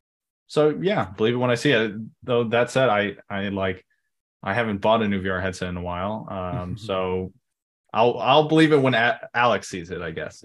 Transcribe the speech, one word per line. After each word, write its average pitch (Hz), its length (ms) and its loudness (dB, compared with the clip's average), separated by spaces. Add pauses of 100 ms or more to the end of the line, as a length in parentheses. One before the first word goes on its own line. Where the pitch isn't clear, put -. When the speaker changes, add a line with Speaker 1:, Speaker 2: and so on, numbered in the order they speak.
(480)
Speaker 1:
so 151 320 2
yeah, 170 260 0
believe 110 280 0
it 123 40 -2
when 123 120 2
I 120 60 2
see 143 160 2
it. 110 200 2 (300)
Though 120 220 0
that 120 260 0
said, 131 180 4
I, 104 280 0 (120)
I 101 200 -6
like, 95 360 -4 (600)
I 98 100 -2
haven't 110 240 -2
bought 110 240 2
a 104 60 0
new 98 120 -2
V 95 80 -6
R 92 120 -2
headset 92 280 -6
in 90 80 -6
a 87 60 -8
while. 90 480 -6
Um, 90 480 -8
Speaker 2:
<laughs> - 0 -
Speaker 1:
so 92 540 -4 (600)
I'll, 117 260 2
I'll 143 280 4
believe 156 260 4
it 147 80 6
when 131 140 2
A-, 117 240 2 (160)
Alex 117 340 2
sees 87 220 -10
it, 87 120 -8
I 82 100 -8
guess. 76 320 -10